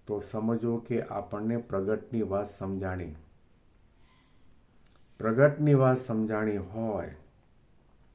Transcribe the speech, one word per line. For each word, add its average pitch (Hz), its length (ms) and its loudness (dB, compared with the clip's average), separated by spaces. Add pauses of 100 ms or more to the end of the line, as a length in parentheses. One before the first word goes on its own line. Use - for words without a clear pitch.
તો 104 120 -2
સમજો 113 580 -2
કે 113 240 -2
આપણને 104 560 -4
પ્રગટની 107 640 -2
વાત 98 240 -2
સમજાણી. 92 720 -6 (2000)
પ્રગટની 143 560 4
વાત 131 240 8
સમજાણી 110 600 0
હોય, 92 580 -4 (1000)